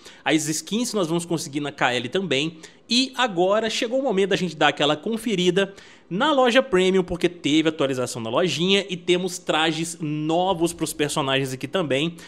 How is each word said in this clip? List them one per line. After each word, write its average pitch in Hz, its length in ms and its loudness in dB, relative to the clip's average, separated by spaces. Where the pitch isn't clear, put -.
As 147 240 2
skins 208 460 -4
nós 190 140 0
vamos 170 180 -2
conseguir 151 340 -4
na 147 120 -6
K 139 200 0
L 123 160 -2
também. 160 500 -2
E 262 280 0
agora 214 540 2
chegou 240 300 -2
o 269 40 -2
momento 196 260 2
da 196 60 2
gente 165 200 -2
dar 151 120 4
aquela 147 300 2
conferida 196 760 0
na 269 240 0
loja 254 280 4
Premium, 185 440 4
porque 175 240 0
teve 156 400 2
atualização 131 520 -2
na 113 80 -4
lojinha 180 600 0
e 175 80 -6
temos 180 420 -2
trajes 165 640 0
novos 165 720 0
pros - 180 -6
personagens 139 640 0
aqui 131 160 -8
também. 160 480 -2